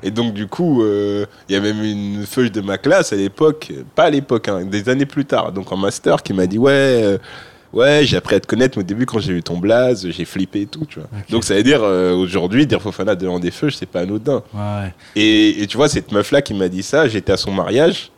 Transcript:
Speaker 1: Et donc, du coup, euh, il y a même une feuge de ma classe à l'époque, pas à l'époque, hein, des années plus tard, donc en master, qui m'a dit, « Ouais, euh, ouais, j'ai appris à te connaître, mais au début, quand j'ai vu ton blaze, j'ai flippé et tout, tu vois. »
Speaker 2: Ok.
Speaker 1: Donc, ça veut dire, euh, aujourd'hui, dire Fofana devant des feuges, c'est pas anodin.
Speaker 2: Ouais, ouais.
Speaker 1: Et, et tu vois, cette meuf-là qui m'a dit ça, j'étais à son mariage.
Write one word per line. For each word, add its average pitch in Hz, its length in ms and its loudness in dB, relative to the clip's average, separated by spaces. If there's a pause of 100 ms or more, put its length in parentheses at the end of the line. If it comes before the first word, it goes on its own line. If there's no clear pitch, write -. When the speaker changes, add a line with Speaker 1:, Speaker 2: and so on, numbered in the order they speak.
Speaker 1:
Et 98 60 -4
donc, 117 220 -2
du 104 140 -6
coup, 143 360 0
euh, 101 420 0 (220)
il 98 80 -2
y - 20 2
a 101 40 0
même 107 200 -2
une 104 440 -4
feuge 123 260 0
de 104 100 -4
ma 98 160 -4
classe 160 360 2
à - 20 -2
l'époque, 143 560 0 (240)
pas 156 100 4
à 170 40 4
l'époque, 139 400 0
hein, 92 160 -4
des 98 240 -4
années 135 160 2
plus 135 200 -4
tard, 87 280 0
donc 92 180 -8
en 92 60 -4
master, 101 460 0
qui - 100 -6
m'a 92 120 2
dit, « 95 140 -2
Ouais, 135 140 4
euh, 120 440 2 (540)
ouais, 143 320 4
j'ai 104 140 0
appris - 180 -2
à 95 60 2
te - 60 -18
connaître, 120 300 0
mais 101 60 -2
au - 20 -4
début, 104 200 -4
quand 117 140 -2
j'ai 82 120 -4
vu 87 120 -2
ton 87 160 -6
blaze, 113 500 2
j'ai 82 160 -6
flippé 95 360 -6
et 104 40 -4
tout, 156 200 -10
tu - 140 -16
vois. » 80 80 -14 (100)
Speaker 2:
Ok. 101 140 -12
Speaker 1:
Donc, 226 140 0
ça 104 80 0
veut 101 100 4
dire, 135 200 4
euh, 92 320 2
aujourd'hui, 92 520 2
dire 107 140 0
Fofana 98 340 -2
devant 90 240 -4
des 87 120 -2
feuges, 147 260 -4
c'est - 80 -10
pas 90 160 -6
anodin. 110 420 -2 (100)
Speaker 2:
Ouais, 104 60 -8
ouais. 104 340 -6 (220)
Speaker 1:
Et, 107 480 4
et 104 40 -4
tu 107 100 -6
vois, 147 100 4
cette 135 240 -4
meuf-là 107 300 2
qui 110 120 -8
m'a 95 140 0
dit 92 160 -4
ça, 156 240 2
j'étais 107 240 -2
à 95 60 2
son - 140 -4
mariage. 107 680 0